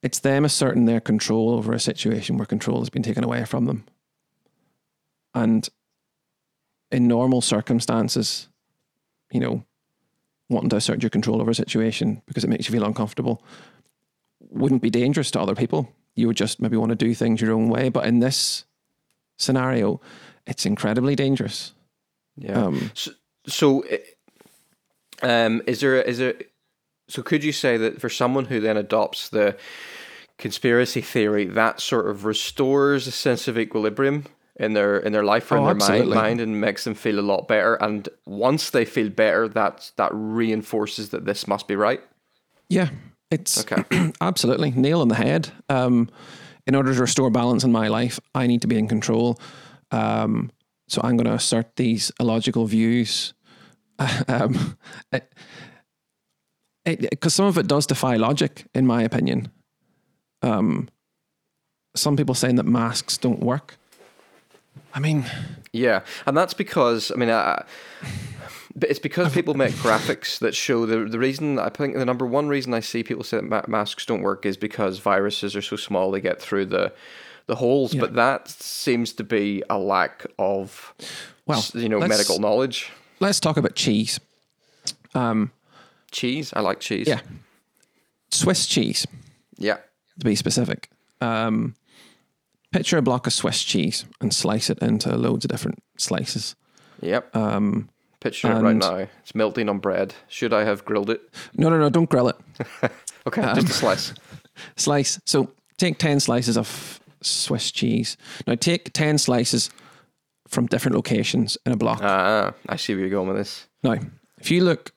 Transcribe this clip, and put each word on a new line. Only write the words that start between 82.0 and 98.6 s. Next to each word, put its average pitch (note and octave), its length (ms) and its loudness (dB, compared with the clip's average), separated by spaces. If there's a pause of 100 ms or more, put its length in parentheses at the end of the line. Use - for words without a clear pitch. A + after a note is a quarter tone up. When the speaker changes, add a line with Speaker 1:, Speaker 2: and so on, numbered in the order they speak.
Speaker 2:
medical G2+ 300 2
knowledge. A2 520 0 (280)
Speaker 1:
let's F#3+ 200 2
talk D#3 180 0
about C3 180 0
cheese. A2 440 0 (960)
Um, A2+ 360 0 (580)
Speaker 2:
Cheese? C3 460 -4
I - 60 0
like G2 180 0
cheese. G#2 280 -4
Speaker 1:
Yeah. B2 120 0 (1120)
Swiss - 340 2
cheese. - 400 0 (520)
Speaker 2:
Yeah. G#2 180 0 (440)
Speaker 1:
To C#3+ 60 -4
be G#2+ 100 4
specific. - 540 -2 (300)
Um, A2+ 560 -2 (960)
picture - 260 0
a D3+ 40 4
block B2 260 0
of A#2+ 60 0
Swiss - 280 -2
cheese - 440 -2 (160)
and G#2 120 -2
slice - 360 -2
it - 100 -2
into A2+ 380 0
loads A#2+ 260 0
of - 80 -4
different - 320 -6 (140)
slices. - 580 -4 (460)
Speaker 2:
Yep. A2 340 -2
Speaker 1:
Um, G#2 540 0 (320)
Speaker 2:
Picture - 280 -2
it A2+ 120 2